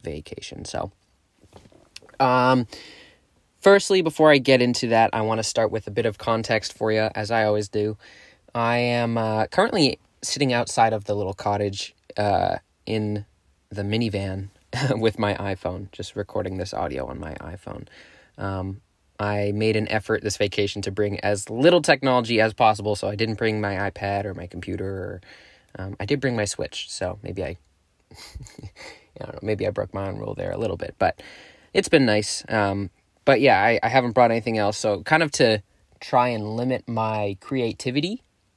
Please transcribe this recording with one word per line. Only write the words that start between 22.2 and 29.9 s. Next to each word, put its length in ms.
as 120
possible, 440
so 100
I 80
didn't 200
bring 260
my 280
iPad 360
or 80
my 140
computer. 380
Or, 360
um, 200
I 60
did 140
bring 160
my 80
Switch, 480
so 320
maybe 200
I, 140
<laughs> 240
I 1120
don't 100
know, 80
maybe 240
I 40
broke 240